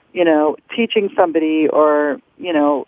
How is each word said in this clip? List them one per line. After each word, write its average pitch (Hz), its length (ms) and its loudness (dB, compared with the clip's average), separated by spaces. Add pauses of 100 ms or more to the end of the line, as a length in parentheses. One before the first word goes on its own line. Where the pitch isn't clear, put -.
(120)
you 180 140 -2
know, 151 320 2 (180)
teaching 220 400 -2
somebody 156 540 0
or, 147 500 0 (180)
you 180 140 -8
know, 147 360 0